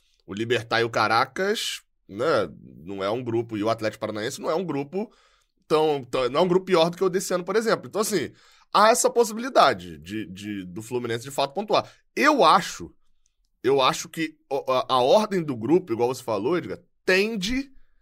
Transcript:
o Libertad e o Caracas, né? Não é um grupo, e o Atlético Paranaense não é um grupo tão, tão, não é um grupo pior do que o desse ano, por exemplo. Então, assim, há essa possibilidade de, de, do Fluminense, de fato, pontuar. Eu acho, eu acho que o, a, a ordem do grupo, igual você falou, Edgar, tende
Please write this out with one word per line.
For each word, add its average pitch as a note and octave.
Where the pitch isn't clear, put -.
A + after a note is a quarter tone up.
o F#3
Libertad A#2
e -
o A#2
Caracas, B2+
né? A2
Não G2
é G2
um B2
grupo, A#2
e G2+
o A2
Atlético A2
Paranaense G#2+
não F3+
é -
um F3+
grupo D#3
tão, D3+
tão, B2+
não C#3+
é -
um F#3+
grupo F#3
pior E3+
do F3
que F#3+
o F#3+
desse F#3
ano, F3+
por F#3+
exemplo. G#3
Então, E3+
assim, F3
há G#3
essa A#3+
possibilidade G3
de, F#2+
de, G2
do F2+
Fluminense, A#2
de C#3
fato, C#3
pontuar. F#3+
Eu C4
acho, E3
eu C3+
acho D3
que D#3+
o, C3
a, B2+
a B2+
ordem F#3+
do C#3+
grupo, D3
igual A#2+
você B2+
falou, A2+
Edgar, A2
tende G#3+